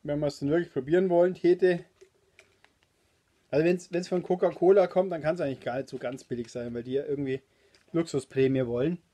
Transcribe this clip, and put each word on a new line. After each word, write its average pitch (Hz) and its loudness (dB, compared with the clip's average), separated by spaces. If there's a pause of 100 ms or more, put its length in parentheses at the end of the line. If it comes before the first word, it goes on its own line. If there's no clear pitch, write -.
Wenn 147 -4
wir 151 -2
es 139 -6
denn 139 -4
wirklich 170 0
probieren 165 0
wollen, 175 4
täte. 180 2 (1700)
Also 151 2
wenn's, 175 -2
wenn's 180 -4
von 180 -2
Coca-Cola 180 4
kommt, 185 0
dann 160 -6
kann's 160 -2
eigentlich 139 -4
gar 127 -6
nicht 135 -8
so 131 -12
ganz 127 -8
billig 120 -8
sein, 120 -8
weil 120 -8
die 127 -8
ja 143 -2
irgendwie 139 -4 (500)
Luxusprämie 135 0
wollen. 131 -2 (160)